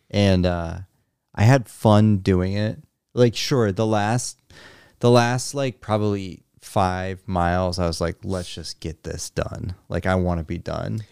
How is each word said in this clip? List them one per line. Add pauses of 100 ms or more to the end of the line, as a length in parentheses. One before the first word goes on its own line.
(120)
And,
uh, (540)
I
had
fun
doing
it. (380)
Like,
sure,
the
last, (600)
the
last,
like,
probably (180)
five
miles,
I
was
like,
"Let's
just
get
this
done. (140)
Like,
I
wanna
be
done." (100)